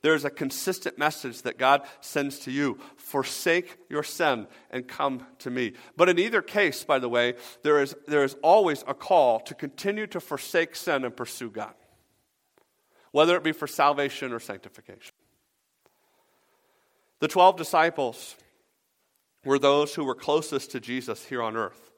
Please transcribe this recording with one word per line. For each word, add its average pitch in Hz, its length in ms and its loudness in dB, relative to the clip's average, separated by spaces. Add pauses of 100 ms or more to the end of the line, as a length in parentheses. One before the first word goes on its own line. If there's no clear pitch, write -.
there 156 140 4
is 143 100 -2
a 139 60 -2
consistent - 640 -6
message 143 460 -2
that - 160 -6
God 139 260 4 (140)
sends 139 400 -4
to 131 120 -10
you. 135 280 -2 (160)
"Forsake - 840 -2 (120)
your 147 120 -4
sin 135 460 -2 (240)
and 127 160 -8
come 135 400 -4 (120)
to 127 120 -10
me." 123 220 -4 (220)
But 180 140 6
in 175 80 2
either 208 240 0
case, 190 440 -2
by 143 120 2
the 127 120 -2
way, 120 260 2 (260)
there 147 200 4
is, 139 120 -2 (140)
there 147 160 2
is 135 180 -2
always 165 460 4
a 135 80 -6
call 127 460 4
to - 120 -16
continue 202 540 -8
to 175 140 -10
forsake - 540 -4
sin 143 280 -2
and 123 120 -6
pursue 117 360 -10
God, 104 240 -12 (1400)
whether 165 240 6
it 165 80 -2
be 160 80 0
for 151 160 -6
salvation 143 640 0
or 117 80 -6
sanctification. - 760 -18 (2000)
The 156 80 0
twelve 180 300 6
disciples 160 800 -2 (1080)
were 135 160 2
those 143 340 4
who 151 120 -4
were 127 100 -4
closest 151 560 -2
to 123 80 -8
Jesus 120 460 -10
here 123 160 -6
on 113 160 -4
earth. - 400 -8